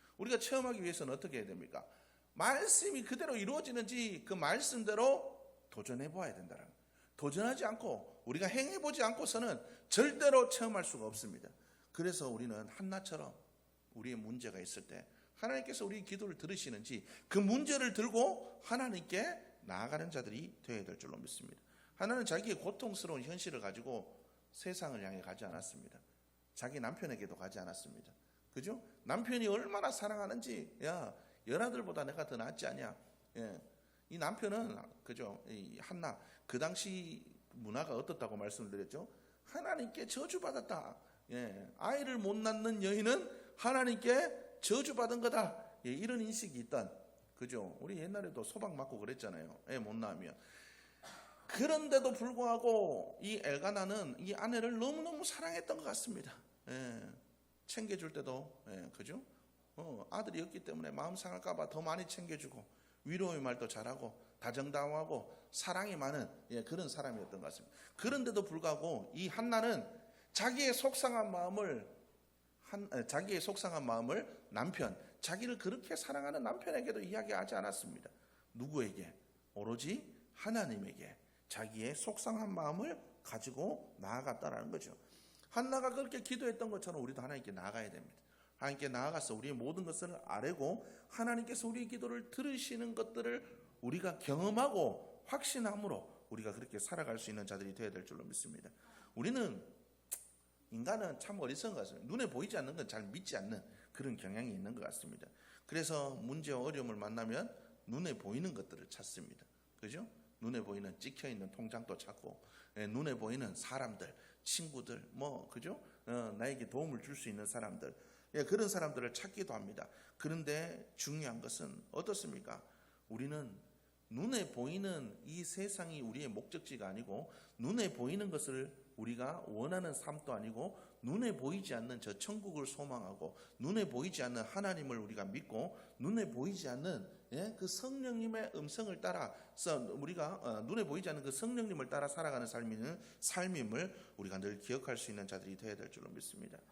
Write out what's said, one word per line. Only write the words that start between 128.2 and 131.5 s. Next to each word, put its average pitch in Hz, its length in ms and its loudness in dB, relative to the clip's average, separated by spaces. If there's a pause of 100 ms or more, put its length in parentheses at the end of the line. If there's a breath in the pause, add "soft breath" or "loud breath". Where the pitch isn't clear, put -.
것을 135 420 -2 (240)
우리가 120 500 -2
원하는 156 460 0
삶도 151 400 -4
아니고, 113 460 -4 (240 loud breath)
눈에 190 340 2
보이지 147 380 0